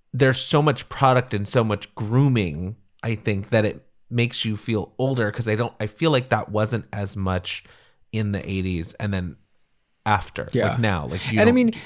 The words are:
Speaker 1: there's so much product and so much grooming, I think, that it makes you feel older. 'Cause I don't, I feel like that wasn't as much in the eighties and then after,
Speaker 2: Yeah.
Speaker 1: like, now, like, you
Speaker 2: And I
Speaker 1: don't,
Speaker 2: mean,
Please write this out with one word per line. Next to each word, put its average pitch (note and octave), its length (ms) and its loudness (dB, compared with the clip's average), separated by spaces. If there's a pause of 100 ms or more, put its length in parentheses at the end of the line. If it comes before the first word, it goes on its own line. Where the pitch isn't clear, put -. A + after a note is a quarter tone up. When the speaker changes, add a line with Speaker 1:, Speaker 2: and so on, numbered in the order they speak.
(120)
Speaker 1:
there's C3 280 2
so D3+ 220 2
much C#3+ 260 0
product B2+ 460 2
and G2+ 120 -2
so A#2+ 180 2
much G#2 300 -4
grooming, G#2+ 800 0 (260)
I A2+ 120 -2
think, G2+ 360 -4
that A2 140 4
it - 180 -4 (260)
makes A#2+ 360 -2
you A2 120 -2
feel G#2+ 420 -4
older. B2+ 340 0
'Cause A2 160 -4
I G#2+ 80 2
don't, A#2 240 -2
I G#2+ 80 -4
feel D#3+ 240 0
like B2+ 160 0
that A2 200 0
wasn't G#2+ 440 0
as G2+ 240 -6
much F#2 480 -2 (480)
in G#2+ 180 -2
the F#2+ 180 -4
eighties F#2 520 -2
and G#2 120 -4
then F2+ 220 -4 (720)
after, - 460 0
Speaker 2:
Yeah. A2 180 2
Speaker 1:
like, B2 80 -2
now, F#2 300 0
like, F#2 180 -6
you B2 60 -4
Speaker 2:
And A2 80 4
I G#3+ 60 6
Speaker 1:
don't, A#3+ 100 6
Speaker 2:
mean, A#3 160 4 (140)